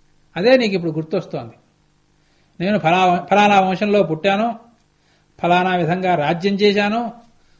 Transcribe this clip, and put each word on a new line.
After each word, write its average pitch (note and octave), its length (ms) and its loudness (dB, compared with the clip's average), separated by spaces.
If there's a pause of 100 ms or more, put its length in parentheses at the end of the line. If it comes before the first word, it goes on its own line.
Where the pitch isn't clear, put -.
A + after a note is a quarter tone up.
(360)
అదే A#3 200 4
నీకు A3 180 0
ఇప్పుడు E3+ 180 -4
గుర్తొస్తోంది. D#3 600 -8 (1080)
నేను G3 180 0
ఫలా-, F3+ 520 2
ఫలానా G3+ 300 4
వంశంలో G3 420 0
పుట్టాను, G3 560 -2 (840)
ఫలానా F3+ 340 2
విధంగా F3+ 380 -2
రాజ్యం E3 400 -2
చేశాను, G#3 580 0 (480)